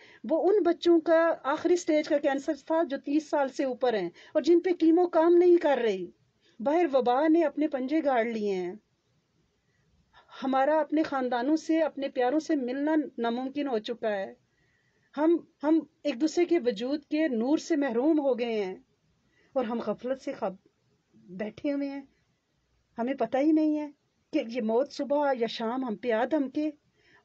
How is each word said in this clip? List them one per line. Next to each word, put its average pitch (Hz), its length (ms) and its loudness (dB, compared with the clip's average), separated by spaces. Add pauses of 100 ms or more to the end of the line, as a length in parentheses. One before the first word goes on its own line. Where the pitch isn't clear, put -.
(260)
वो 294 120 0
उन 370 260 2
बच्चों 339 360 4
का 320 200 4 (100)
आखिरी 311 480 0
स्टेज 302 300 0
का 302 100 2
कैंसर 285 400 -2 (140)
था 330 120 2
जो 277 140 -4
तीस 294 320 -2
साल 285 200 0
से 277 160 -4
ऊपर 247 300 0
हैं 175 160 -4 (240)
और 302 80 2
जिन 339 160 6
पे 349 140 0
कीमो 330 340 4
काम 339 260 4
नहीं 349 240 8
कर 294 220 2
रही। 190 340 -2 (480)
बाहर 320 260 2
वबा 262 400 2
ने 320 160 4
अपने 294 240 0
पंजे 277 340 -2
गाड़ 247 260 0
लिए 208 260 -4
हैं। 185 260 -6 (1600)
हमारा 269 380 2
अपने 302 240 0
खानदानों 262 520 -2
से, 320 260 0
अपने 277 280 -2
प्यारों 262 300 0
से 320 160 -2
मिलना 277 400 -2 (240)
नामुमकिन 262 480 -4
हो 233 120 -2
चुका 226 300 -6
है। 202 260 -6 (800)
हम, 320 320 0 (140)
हम 311 260 2 (180)
एक 254 140 -4
दूसरे 311 260 0
के 339 140 0
वजूद 247 460 -4
के 311 220 0
नूर 262 320 0
से - 160 -2
महरूम 277 440 0
हो 269 160 0
गए 233 180 -4
हैं 196 320 -6 (680)
और 254 100 -2
हम 233 160 -6
गफलत 247 380 -6
से 277 140 -10
खब-, 190 240 -8 (720)
बैठे 214 380 -8
हुए 285 160 -4
हैं। 277 220 -10 (880)
हमें 254 200 -4
पता 254 220 -2
ही 302 120 2
नहीं 311 240 2
है 302 180 -8 (400)
कि 302 60 0
ये 233 220 -6
मौत 226 300 -2
सुबह 285 460 -2
या 226 100 -2
शाम 233 380 -6
हम 220 100 -6
पे 247 160 -6
आ 220 140 0
धमके। 302 480 -4 (520)